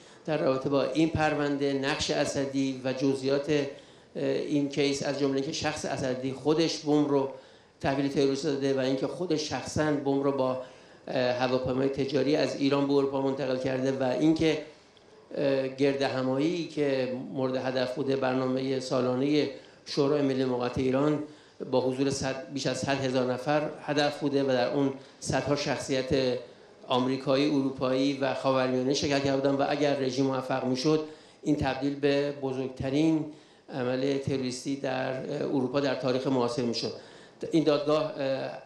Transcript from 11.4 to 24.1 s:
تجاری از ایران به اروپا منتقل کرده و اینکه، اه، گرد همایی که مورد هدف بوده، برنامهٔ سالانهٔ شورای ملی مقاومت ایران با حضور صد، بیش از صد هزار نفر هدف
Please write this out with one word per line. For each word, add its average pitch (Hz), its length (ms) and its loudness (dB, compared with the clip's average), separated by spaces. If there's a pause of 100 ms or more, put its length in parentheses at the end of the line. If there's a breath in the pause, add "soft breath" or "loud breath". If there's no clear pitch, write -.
تجاری 139 460 0
از 135 200 0
ایران 139 320 2
به 139 60 2
اروپا 139 280 2
منتقل 135 360 -2
کرده 131 340 0
و 127 120 -2
اینکه، 156 540 2 (800 loud breath)
اه، 135 320 2
گرد 139 340 0
همایی 139 640 0
که 131 460 0 (200)
مورد 131 220 -2
هدف 127 400 -2
بوده، 135 200 0
برنامهٔ 131 640 0
سالانهٔ 131 720 2 (360 loud breath)
شورای 147 360 2
ملی 131 240 2
مقاومت 123 320 -2
ایران 139 460 2 (480 loud breath)
با 127 100 4
حضور 131 280 0
صد، 135 440 -4
بیش 139 140 -4
از 131 100 0
صد 139 280 -2
هزار 127 280 2
نفر 147 360 0 (120)
هدف 147 380 0